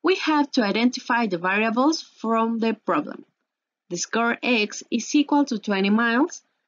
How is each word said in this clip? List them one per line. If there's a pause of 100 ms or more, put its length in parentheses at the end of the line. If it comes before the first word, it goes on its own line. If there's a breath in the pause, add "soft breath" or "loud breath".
We
have
to
identify
the
variables
from
the
problem. (640)
The
score
x
is
equal
to
twenty
miles, (240)